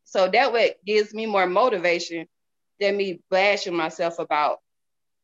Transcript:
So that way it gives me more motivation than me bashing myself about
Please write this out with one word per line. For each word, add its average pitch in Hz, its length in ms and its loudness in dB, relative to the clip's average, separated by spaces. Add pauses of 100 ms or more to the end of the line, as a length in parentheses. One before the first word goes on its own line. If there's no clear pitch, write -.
So 185 240 0
that 226 240 2
way 220 200 2
it - 140 -18
gives 214 280 0
me 220 120 -6
more 196 220 2
motivation 175 800 0 (540)
than 202 160 0
me 196 320 -4
bashing 190 480 0
myself 170 420 -4
about 151 400 -2 (640)